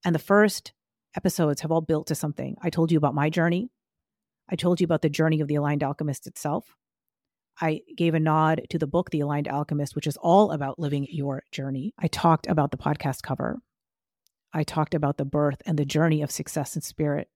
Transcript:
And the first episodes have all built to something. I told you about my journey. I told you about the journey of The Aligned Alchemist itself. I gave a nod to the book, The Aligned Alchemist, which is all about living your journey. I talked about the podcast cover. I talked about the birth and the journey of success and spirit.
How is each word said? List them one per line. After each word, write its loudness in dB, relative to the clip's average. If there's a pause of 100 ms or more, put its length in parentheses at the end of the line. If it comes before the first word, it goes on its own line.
And 2
the 2
first 2 (440)
episodes 0
have -4
all 4
built -2
to 0
something. -6
I -2
told 2
you 6
about 2
my 2
journey. 0 (800)
I -4
told 2
you 4
about 0
the 2
journey 2
of -2
The 0
Aligned 0
Alchemist -4
itself. -6 (840)
I -2 (140)
gave 2
a 2
nod 2
to -2
the 0
book, -2
The -2
Aligned -2
Alchemist, -4
which -4
is -4
all 6
about -4
living -2
your -4
journey. -6
I -2
talked 2
about 2
the -10
podcast -4
cover. -4 (920)
I 0
talked -2
about 0
the -2
birth 0
and 0
the 2
journey 2
of -4
success -8
and -6
spirit. -4